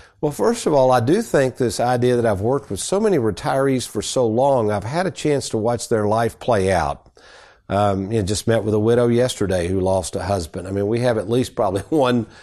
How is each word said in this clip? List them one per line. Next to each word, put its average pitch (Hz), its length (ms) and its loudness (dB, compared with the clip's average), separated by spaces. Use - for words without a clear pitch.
Well, 151 120 -2
first 220 340 -2
of 170 80 0
all, 131 180 6
I 123 80 4
do 151 220 2
think 135 360 0
this 117 220 0
idea 123 360 2
that 117 100 2
I've 101 160 0
worked 135 300 -2
with 98 80 -6
so 190 200 -2
many 208 180 2
retirees 135 680 0
for 104 140 -6
so 127 240 0
long, 117 460 2
I've 104 120 -2
had 160 220 -4
a 165 60 -4
chance 143 380 -2
to 113 100 -2
watch 117 300 -2
their 107 180 0
life 110 320 0
play 98 320 0
out. 76 400 -2
Um, 98 420 0
you 117 60 0
know, 101 80 0
just 98 220 -4
met 113 160 2
with 107 100 0
a 107 60 2
widow 120 300 2
yesterday 104 580 0
who 95 120 0
lost 95 360 -2
a 92 80 -6
husband. 90 440 -4
I 95 40 -8
mean, 101 160 -2
we 117 140 -2
have 120 180 0
at 95 100 -6
least 120 260 -2
probably 98 260 0
<laughs> - 140 -14
one, 123 300 2